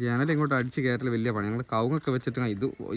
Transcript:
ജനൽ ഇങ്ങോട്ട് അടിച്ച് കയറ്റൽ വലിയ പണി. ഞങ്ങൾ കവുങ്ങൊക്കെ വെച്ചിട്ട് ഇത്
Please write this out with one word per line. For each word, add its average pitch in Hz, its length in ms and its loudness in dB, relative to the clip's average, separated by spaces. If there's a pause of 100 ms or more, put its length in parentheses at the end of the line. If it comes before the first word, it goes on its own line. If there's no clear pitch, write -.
ജനൽ 123 300 2
ഇങ്ങോട്ട് 147 240 2
അടിച്ച് 127 260 0
കയറ്റൽ 127 280 0
വലിയ 117 220 0
പണി. 104 160 0
ഞങ്ങൾ 117 240 -2
കവുങ്ങൊക്കെ 127 400 0
വെച്ചിട്ട് 127 440 -2
ഇത് 107 100 -2 (320)